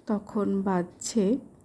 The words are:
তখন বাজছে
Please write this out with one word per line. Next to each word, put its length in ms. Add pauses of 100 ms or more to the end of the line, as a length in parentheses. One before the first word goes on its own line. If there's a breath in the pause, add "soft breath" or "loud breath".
তখন 560
বাজছে 760 (260)